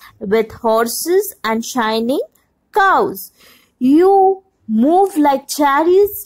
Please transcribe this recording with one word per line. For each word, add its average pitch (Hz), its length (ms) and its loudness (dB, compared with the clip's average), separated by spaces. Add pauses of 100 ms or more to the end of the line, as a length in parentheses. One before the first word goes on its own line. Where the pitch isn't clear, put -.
(200)
with 220 320 -2 (120)
horses 233 720 -2 (100)
and 220 220 -4
shining 233 560 -4 (500)
cows. 320 600 0 (460)
"You 381 680 2 (240)
move 311 500 0
like 277 320 0
chariots 330 760 0